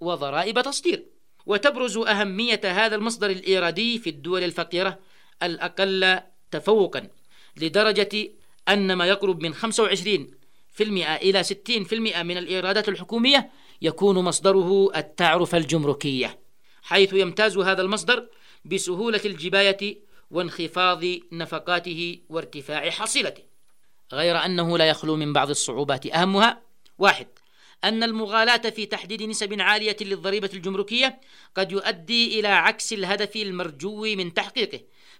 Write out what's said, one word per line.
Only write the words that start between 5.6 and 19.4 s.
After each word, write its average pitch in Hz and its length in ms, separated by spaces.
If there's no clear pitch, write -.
تفوقًا، 165 560
لدرجة 202 720
أن 196 240
ما 175 120
يقرب 185 380
من 160 100
خمسة - 300
وعشرين 185 480
في 208 100
المائة 175 320
إلى 190 280
ستين 202 400
في 226 120
المائة 208 280
من 175 140
الإيرادات 185 520
الحكومية 233 600
يكون 185 340
مصدره 190 800
التعرفة 170 600
الجمركية، 143 840
حيث 190 300
يمتاز 190 440
هذا 185 240
المصدر 214 460
بسهولة 185 600
الجباية 196 760